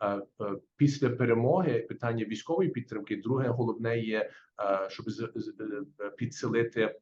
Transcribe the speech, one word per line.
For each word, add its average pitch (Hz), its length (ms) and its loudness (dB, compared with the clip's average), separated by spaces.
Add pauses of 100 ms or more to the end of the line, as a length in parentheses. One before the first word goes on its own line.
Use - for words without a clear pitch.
е, 104 60 2
е, 101 140 0 (540)
після 139 340 4
перемоги 123 680 4
питання 113 460 -2
військової 165 440 0
підтримки, 110 460 -6
друге 127 320 0
головне 117 520 0
є, 110 200 0
е, 98 720 -2
щоб 117 200 -10
з, 107 260 -6
з, 107 180 -6 (460)
е, 101 100 -6
підсилити 117 920 -2